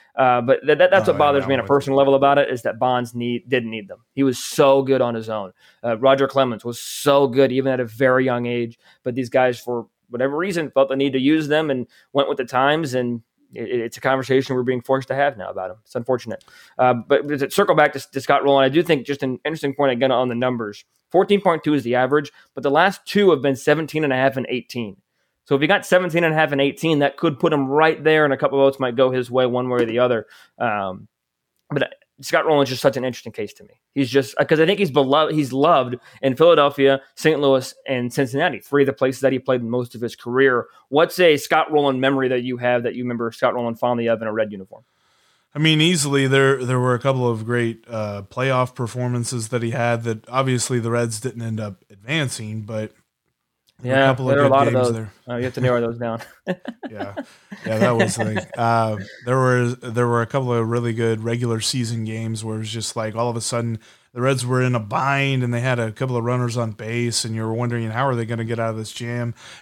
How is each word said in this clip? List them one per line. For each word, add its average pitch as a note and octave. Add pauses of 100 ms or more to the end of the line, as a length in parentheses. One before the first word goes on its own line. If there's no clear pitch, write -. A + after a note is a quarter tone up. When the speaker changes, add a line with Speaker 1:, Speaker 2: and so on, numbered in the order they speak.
(160)
Speaker 1:
Uh, B2
but A#2+
th-, D3
that, F3
that's F#3+
Speaker 2:
No, E3+
Speaker 1:
what C#3
bothers C#3+
Speaker 2:
I B2+
Speaker 1:
me C3+
on B2
a -
Speaker 2:
know. -
Speaker 1:
personal C#3
level C#3
about C#3
it, C#3
is B2
that A2+
Bonds B2
need, A#2+
didn't A#2+
need G#2+
them. F#2 (160)
He C#3
was C3
so C#3
good C3
on A#2+
his A2+
own. G#2 (300)
Uh, A#2
Roger C3+
Clemens C3
was A#2
so C#3
good, C3
even C3
at B2+
a B2
very B2+
young A#2+
age. A#2+ (240)
But A#2+
these B2+
guys, B2+
for A#2+ (220)
whatever C3
reason, E3+
felt C3+
the C3+
need C#3
to C3
use D3+
them D3+
and B2 (260)
went C#3
with C#3+
the C3
times. C#3
And A#2+ (320)
it, A#2
it's A#2+
a -
conversation C3
we're B2+
being B2+
forced C3
to B2+
have C#3
now F#2
about F#2
him. G2+
It's -
unfortunate. A#2+ (360)
Uh, B2+
but C#3
to C#3
circle F#3+
back D3
to, -
to C3+
Scott C#3+
Rowland, C#3
I C3
do D#3+
think D#3
just C#3+
an B2+
interesting D3
point C#3
again C3
on B2
the A#2
numbers. A#2+ (260)
Fourteen G3
point E3
two D3+
is C3
the A#2+
average, C3+ (220)
but C3
the C#3
last F3+
two G3+
have C#3
been C#3
seventeen D3+
and C#3
a B2+
half C3+
and B2+
eighteen. A#2 (480)
So C#3+
if C3+
he D#3
got F#3+
seventeen F3
and D#3
a -
half D#3
and C#3
eighteen, D3
that C#3
could D#3
put E3
him C#3
right D3+
there, D#3
and C3+
a -
couple C#3
votes C#3
might B2
go B2+
his B2
way B2+
one B2
way B2
or A#2
the A2+
other. A#2+ (320)
Um, G#2 (640)
but C#3+ (280)
Scott D3+
Rowland's C#3+
just B2+
such C3+
an B2+
interesting A#2+
case G#2
to -
me. - (120)
He's C3+
just, C3 (140)
'cause D#3
I D#3+
think G3+
he's F3
beloved, D3
he's C#3
loved C3+ (260)
in C3
Philadelphia, C#3+ (160)
Saint D3+
Louis, C3 (120)
and B2
Cincinnati, C#3
three C#3+
of C3
the C3
places C3
that C3+
he B2+
played B2+
most A#2+
of A2
his A#2
career. B2 (220)
What's E3+
a D#3+
Scott D#3
Rowland C#3
memory C3+
that B2+
you B2+
have B2
that A2
you B2
remember A#2
Scott A2+
Rowland A#2
fondly A#2+
of A2+
in A2
a G#2+
red A2
uniform? G2 (720)
Speaker 2:
I -
mean, D#3
easily C#3+
there, C3+
there B2+
were B2+
a A#2+
couple C3
of A2
great, A#2
uh, G#2
playoff B2+
performances B2
that A#2+
he A#2
had A#2
that A2
obviously B2+
the A#2
Reds A#2
didn't A#2
end A2
up G#2
advancing, A2
but A2 (880)
there B2
were C3
a C3+
Speaker 1:
Yeah, C3+
Speaker 2:
couple C3
of C#3
Speaker 1:
there C#3+
are C#3+
a -
Speaker 2:
good C3
Speaker 1:
lot C3+
of A#2+
Speaker 2:
games B2+
Speaker 1:
those. A#2
Speaker 2:
there. A2 (160)
Speaker 1:
Uh, A#2+
you A#2+
have B2+
to -
narrow B2
those A#2
down. A#2 (240)
<laughs> - (300)
Speaker 2:
Yeah. G3+ (520)
Yeah, A2
that A#2
was A2+
the A#2
thing. A2 (120)
Speaker 1:
<laughs> -
Speaker 2:
Uh, A2+ (260)
there B2+
were, B2
there B2
were A#2
a A2+
couple C3
of A2+
really A#2+
good A2+
regular A#2
season A2+
games A2
where A2
it -
was A2
just A2
like A2
all A#2+
of A2+
a A#2
sudden A#2 (340)
the A#2+
Reds B2+
were B2+
in B2
a A#2
bind C3+
and A#2+
they A#2+
had B2+
a A2+
couple B2+
of A#2
runners B2
on A2+
base A#2
and A2
you A2+
were A2
wondering A#2
how B2
are C3
they A#2
gonna A2+
get A2+
out A2+
of A2
this A2
jam, A#2+ (280)